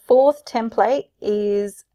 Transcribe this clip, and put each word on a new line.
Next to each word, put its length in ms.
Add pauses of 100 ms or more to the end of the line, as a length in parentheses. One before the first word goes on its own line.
fourth 380
template 640 (140)
is, 720